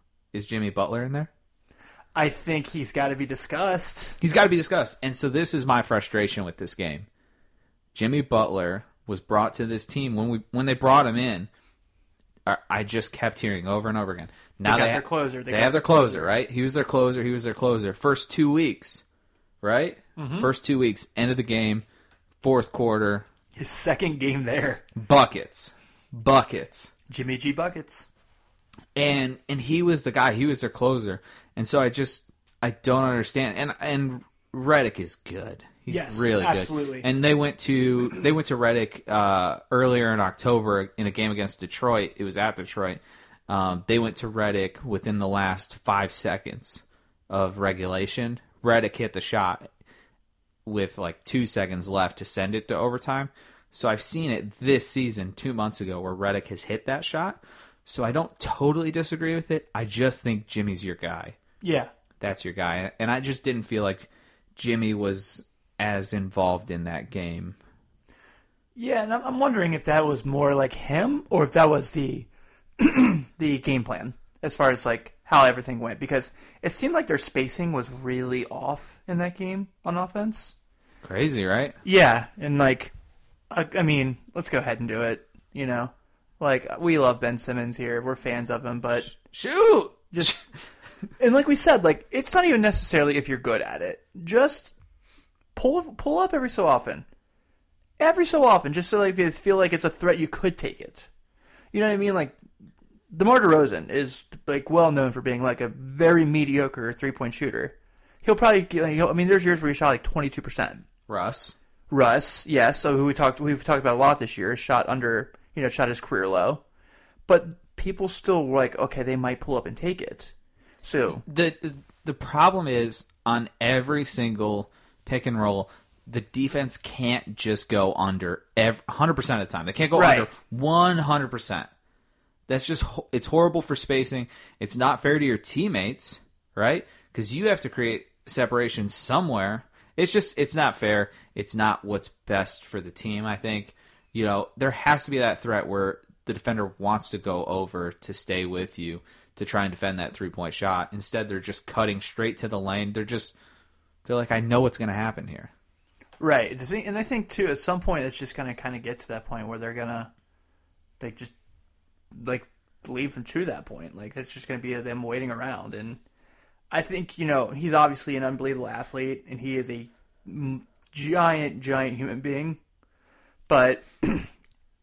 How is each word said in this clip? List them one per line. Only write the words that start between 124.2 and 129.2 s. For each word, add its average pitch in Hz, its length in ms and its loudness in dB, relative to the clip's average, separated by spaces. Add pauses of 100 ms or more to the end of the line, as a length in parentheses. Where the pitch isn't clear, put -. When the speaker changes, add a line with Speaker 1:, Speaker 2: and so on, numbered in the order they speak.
Speaker 1:
pick 123 220 -2
and 117 120 0
roll, 101 300 0 (380)
the 117 140 -4
defense 135 560 -4
can't 120 580 -4
just - 340 -2
go 98 240 4
under 92 480 -2 (160)
ev-, 113 320 4
hundred 156 240 2
percent 123 300 0